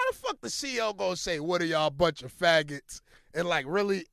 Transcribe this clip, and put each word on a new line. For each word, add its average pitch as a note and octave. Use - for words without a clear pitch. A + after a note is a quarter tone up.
the -
fuck -
the A3+
C C4
O G#3+
gonna F#3
say, E3+
'What F3
are E3+
y'all, D#3
bunch D#3
of B2+
faggots?'" D#3
And, E3+
like, D#3
really G3